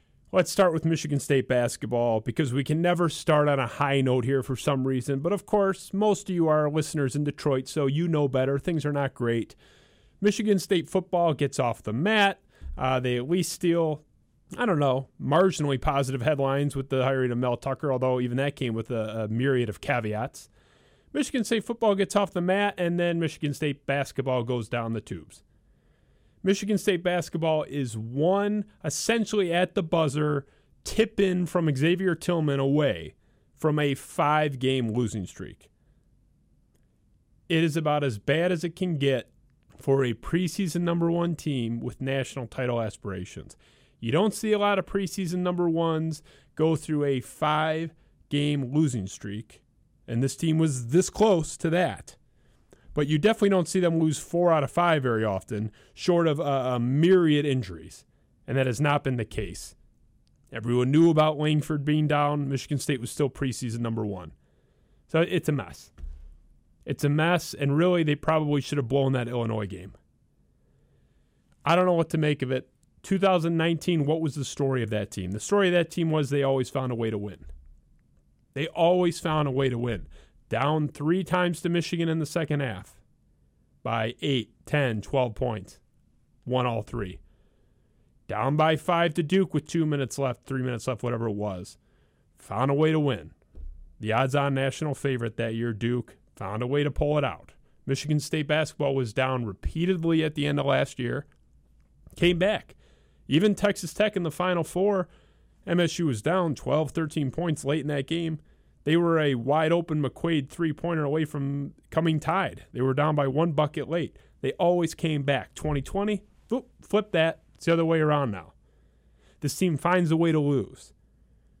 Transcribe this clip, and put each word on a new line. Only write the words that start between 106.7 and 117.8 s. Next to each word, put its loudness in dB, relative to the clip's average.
thirteen -2
points -2
late 0
in -6
that -2
game. -4
They 2
were 4
a 2
wide-open 0
McQuaid -2
three-pointer -4
away 0
from -6
coming 2
tied. -4
They -4
were 2
down 2
by 2
one 0
bucket -2
late. -4
They -2
always 2
came -2
back. -2
Twenty -2
twenty, -2
oop, -2
flip 0
that. 2
It's -20
the 4
other 4